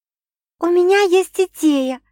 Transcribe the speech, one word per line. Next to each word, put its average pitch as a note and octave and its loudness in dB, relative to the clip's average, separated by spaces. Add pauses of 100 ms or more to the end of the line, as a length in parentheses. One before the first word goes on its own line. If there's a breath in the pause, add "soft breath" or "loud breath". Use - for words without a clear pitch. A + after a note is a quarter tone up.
(600)
«У E4+ -4
меня F4+ 2
есть F#4 0
идея!» — C#4 -2 (120)